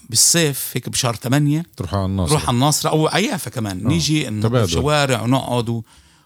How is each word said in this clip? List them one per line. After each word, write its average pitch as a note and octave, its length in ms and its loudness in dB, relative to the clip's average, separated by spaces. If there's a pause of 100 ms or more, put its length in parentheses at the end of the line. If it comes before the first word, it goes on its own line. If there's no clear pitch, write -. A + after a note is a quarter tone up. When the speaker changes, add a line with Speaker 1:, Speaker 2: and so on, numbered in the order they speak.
Speaker 1:
بالصيف D3 640 2
هيك B2+ 160 -6
بشهر A#2 240 -2
تمانية D3 520 0 (120)
Speaker 2:
تروح F#2+ 160 -6
على G2 120 0
الناصر. F#2+ 260 0
Speaker 1:
نروح D3+ 160 2
على B2 80 2
الناصر C#3+ 340 2
أو D#3 180 2
عيافة F#3 440 -2
كمان. G2+ 340 -6
Speaker 2:
آه. B2 40 2
Speaker 1:
نيجي D3+ 400 0
ننظف G#2+ 200 0
Speaker 2:
تبادل. A#2 200 2
Speaker 1:
شوارع C3 520 0
ونقعد B2 480 0
و-، A2+ 140 -4 (420)